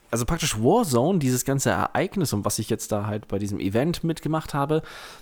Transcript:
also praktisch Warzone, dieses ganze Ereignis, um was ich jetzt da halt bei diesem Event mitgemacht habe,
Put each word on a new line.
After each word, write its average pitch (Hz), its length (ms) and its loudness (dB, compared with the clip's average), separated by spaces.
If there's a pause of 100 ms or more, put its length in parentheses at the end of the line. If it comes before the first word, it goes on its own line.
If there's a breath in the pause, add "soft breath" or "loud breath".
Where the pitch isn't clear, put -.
(120)
also 117 140 0
praktisch 160 340 0
Warzone, 156 580 4
dieses 127 280 2
ganze 135 260 2
Ereignis, 151 600 0
um 101 140 0
was - 140 -2
ich 110 100 -4
jetzt - 220 -2
da 104 160 0
halt 107 200 -6
bei 101 120 -2
diesem 101 200 -4
Event 120 440 0
mitgemacht 160 500 -2
habe, 151 300 0 (380 loud breath)